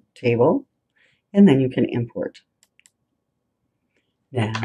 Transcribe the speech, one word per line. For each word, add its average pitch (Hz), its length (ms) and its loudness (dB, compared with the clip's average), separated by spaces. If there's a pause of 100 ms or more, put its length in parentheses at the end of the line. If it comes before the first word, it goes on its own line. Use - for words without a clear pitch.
(140)
table, 123 520 -2 (680)
and 202 140 6
then 135 140 4
you 131 100 -2
can 131 140 -2
import. - 560 -8 (1900)
Now, 110 200 -4 (120)